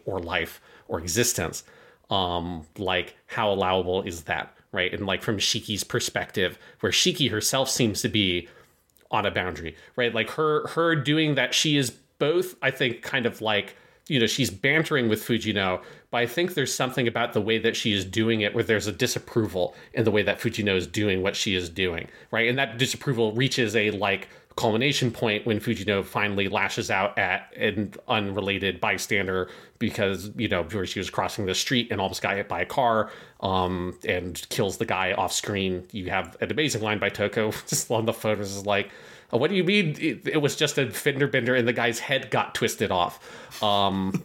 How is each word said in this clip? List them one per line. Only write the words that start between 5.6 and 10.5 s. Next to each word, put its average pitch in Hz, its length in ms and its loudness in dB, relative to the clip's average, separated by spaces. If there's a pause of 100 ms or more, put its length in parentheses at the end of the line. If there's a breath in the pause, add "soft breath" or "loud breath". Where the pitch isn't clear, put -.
perspective, - 720 -2 (220 loud breath)
where 175 120 0
Shiki 160 380 2
herself 127 380 0
seems 107 320 2
to 120 80 0
be 92 400 0 (640 loud breath)
on 104 160 2
a 95 40 2
boundary, 87 460 -4 (180 loud breath)
right? 120 200 0
Like, 113 160 0
her, 156 380 0